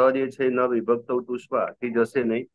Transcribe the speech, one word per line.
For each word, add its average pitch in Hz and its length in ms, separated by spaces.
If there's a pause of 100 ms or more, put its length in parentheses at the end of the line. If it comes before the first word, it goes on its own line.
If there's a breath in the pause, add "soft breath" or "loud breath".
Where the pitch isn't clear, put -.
(100)
જે 135 180
છે 135 180
ન 123 200
વિભક્ત 117 420 (140)
તુષ્પા 120 500
થી 123 200
જશે 117 300
નહીં. 117 320